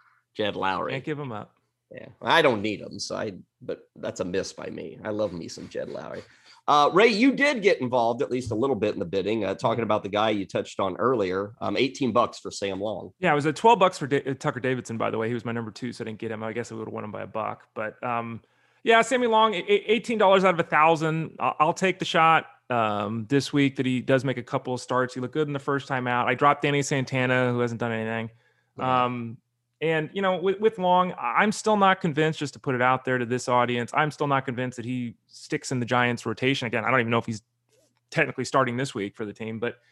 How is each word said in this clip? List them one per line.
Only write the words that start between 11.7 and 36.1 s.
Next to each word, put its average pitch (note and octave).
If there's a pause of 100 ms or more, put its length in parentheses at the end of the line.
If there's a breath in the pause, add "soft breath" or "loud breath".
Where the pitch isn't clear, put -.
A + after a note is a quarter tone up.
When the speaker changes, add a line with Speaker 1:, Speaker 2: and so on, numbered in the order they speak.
Speaker 1:
eighteen C3
bucks A2
for F#2
Sam G2
Long. G2+
Speaker 2:
Yeah, F3+
it -
was D3
a D#3
twelve A3+
bucks F3+
for D3+
Da-, C#3
uh, C#3
Tucker C3+
Davidson, B2
by A2
the G#2+
way. A2
He A#2
was A#2
my A#2
number A2+
two, A#2+
so A#2
I -
didn't G#2+
get A2+
him. A2
I A2
guess A#2
I A2+
would've A2
won A2
him G#2+
by G#2
a G2
buck. G#2+ (100)
But, G#2+
um, A#2 (420)
yeah, A3+
Sammy B3
Long, A3
a-, -
a-, G3+
eighteen A#3
dollars G3
out F#3+
of D#3+
a E3
thousand. D#3+
I-, B2+
I'll D#3+
take F#3
the E3
shot, D#3+ (240)
um, G#2+
this C#3
week C#3
that C3
he B2+
does C3
make B2+
a A#2+
couple C3
of B2
starts. B2+
He C3
looked B2+
good D#3
in D3
the C#3
first C#3
time B2+
out. A#2+
I B2
dropped C#3+
Danny C#3+
Santana, B2+
who A#2+
hasn't A#2
done A#2
anything. A2+ (480)
Speaker 1:
Yeah. B2+
Speaker 2:
Um, A#2+ (440)
and, D#3
you G3
know, F#3+
with, F#3+
with A3
Long, F3+
I-, A#2+
I'm G3+
still G#3+
not F#3+
convinced, D#3
just C#3+
to A2+
put C3+
it A#2+
out B2+
there B2+
to B2
this B2
audience, A#2+
I'm D3+
still D3+
not C3+
convinced B2+
that A#2
he A#2+ (120)
sticks -
in C3
the A#2+
Giants A#2+